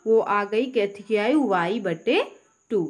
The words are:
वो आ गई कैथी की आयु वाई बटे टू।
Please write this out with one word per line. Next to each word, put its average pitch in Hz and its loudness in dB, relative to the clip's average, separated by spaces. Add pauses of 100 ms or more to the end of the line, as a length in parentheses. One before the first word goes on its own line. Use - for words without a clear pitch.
वो 220 6
आ 202 0
गई 214 -2
कैथी 202 -2
की 220 -2
आयु 240 2
वाई 190 0
बटे 208 0 (460)
टू। 208 0